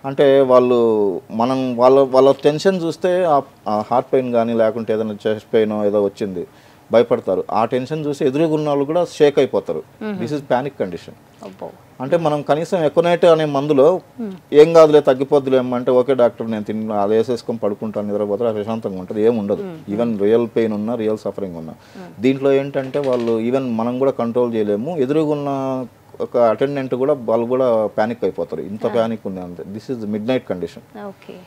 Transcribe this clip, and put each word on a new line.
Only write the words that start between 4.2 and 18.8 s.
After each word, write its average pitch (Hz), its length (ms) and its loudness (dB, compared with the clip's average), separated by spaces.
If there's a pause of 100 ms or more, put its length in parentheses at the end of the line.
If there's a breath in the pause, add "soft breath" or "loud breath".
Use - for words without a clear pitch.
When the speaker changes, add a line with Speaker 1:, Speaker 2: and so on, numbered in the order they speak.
Speaker 1:
కానీ 117 200 0
లేకుంటే 113 420 0
ఏదైనా 110 220 -4 (100)
chest 107 280 -4
pain 110 180 2
ఏదో 104 320 0
వచ్చింది, 95 420 -6 (460 soft breath)
భయపడతారు. 113 600 2
ఆ 104 120 2
tension 135 420 -4
చూసి 147 180 -4
ఎదురుగున్న 151 440 0
వాళ్ళు 143 160 0
కూడా 165 200 -2
shake 147 340 2
అయిపోతారు. 101 440 -2 (200)
Speaker 2:
మ్మ్. 208 160 -8
Speaker 1:
This 117 120 -6
is 147 80 -4
panic 139 320 -4
condition. 90 420 -8 (320)
Speaker 2:
అబ్బో. 92 260 -16 (300)
Speaker 1:
అంటే 139 160 -2
మనం 151 260 0
కనీసం 160 420 -2
econite 170 400 2
అనే 160 200 6
మందులో 147 560 2 (200)
Speaker 2:
మ్మ్. 214 120 -8 (200)
Speaker 1:
"ఏం 151 200 8
కాదులే, 156 280 8
తగ్గిపోద్దులే" 135 580 2
అమ్మ 123 160 -2
అంటే, 123 160 -2
"ఓకే 127 240 4
డాక్టర్, 117 360 0
నేను 107 140 -4
తిన్న 110 280 -6
అది 104 220 0
వేసేసుకొని 113 440 -2
పడుకుంటాను, 104 500 -4
నిద్రపోతాను, 104 440 -2
ప్రశాంతంగా 107 480 -6